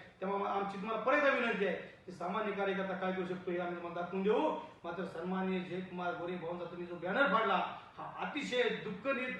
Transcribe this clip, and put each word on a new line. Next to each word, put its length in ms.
त्यामुळे 300
आमची 280
तुम्हाला 240
परत 160
एकदा 120
विनंती 380
आहे 80
की 60
सामान्य 400
कार्यकर्ता 420
काय 180
करू 140
शकतो 260
हे 80
आम्ही 160
तुम्हाला 260
दाखवून 220
देऊ. 260
मात्र 220
सन्माननीय 560
जयकुमार 520
गोरे 220
भाऊंचा 300
तुम्ही 200
जो 120
बॅनर 300
फाडला 280
हा 80
अतिशय 500
दुःखनीय 440